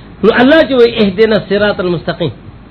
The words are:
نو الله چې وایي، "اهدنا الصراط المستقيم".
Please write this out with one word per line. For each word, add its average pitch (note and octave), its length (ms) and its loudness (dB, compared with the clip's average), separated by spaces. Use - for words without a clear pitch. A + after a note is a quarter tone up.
نو G#3 60 4
الله D4 200 4
چې C4+ 120 0
وایي، A#3 320 2
"اهدنا G#3 320 0
الصراط G3+ 440 -2
المستقيم". E3+ 500 -4